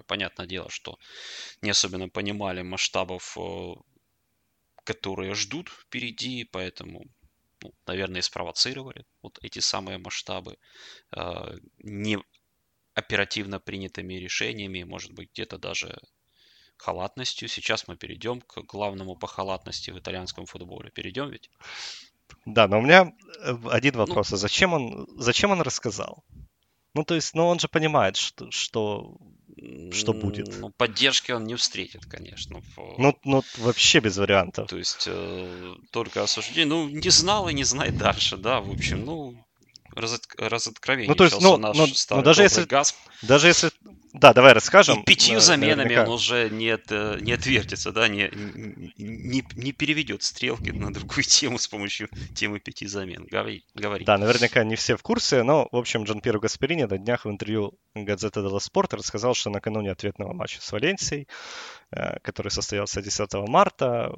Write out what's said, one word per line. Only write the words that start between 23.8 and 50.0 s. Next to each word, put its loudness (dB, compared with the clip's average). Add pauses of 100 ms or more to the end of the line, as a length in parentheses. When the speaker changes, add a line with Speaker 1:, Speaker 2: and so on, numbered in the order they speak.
Speaker 1:
Ну. -4
Speaker 2:
вопрос. 0
А -2
зачем 2
он, -4 (100)
зачем 2
он 0
рассказал? -6 (720)
Ну, -2
то -2
есть, -4
ну, 4
он 2
же -2
понимает, 2
что, -8
что, -4 (720)
что -2
Speaker 1:
М, -2
Speaker 2:
будет. -4 (140)
Speaker 1:
ну, -12
поддержки 0
он -4
не -8
встретит, -6
конечно, -14 (140)
в -20 (160)
Speaker 2:
Ну, 2
ну, 2 (140)
вообще 4
без 2
вариантов. 2
Speaker 1:
То -10
есть, -4
э, -10 (180)
только -4
осуждение. 0
Ну, -2
не -4
знал 4
и -2
не -2
знай -2
дальше, 0
да, -2
в -10
общем, -4
ну, -10 (500)
разот-, -6 (100)
разоткровенничался -4
Speaker 2:
Ну, 4
то 8
есть, 6
ну, 10
Speaker 1:
наш 0
Speaker 2:
ну, 6
ну, -4
Speaker 1:
старый 0
Speaker 2:
даже 10
Speaker 1:
добрый 10
Speaker 2:
если, 4
Speaker 1:
Гасп. 2 (260)
Speaker 2:
даже 6
если, 6 (420)
да, 12
давай 12
расскажем, 8
Speaker 1:
И -
пятью 6
Speaker 2:
э, 8
Speaker 1:
заменами 6
Speaker 2:
наверняка. 8
Speaker 1:
он 2
уже 0
не -2
от-, -2
э, -2
не -2
отвертится, -2
да, 2
не, 0
не, -12
не, -6 (120)
не -6
переведет -4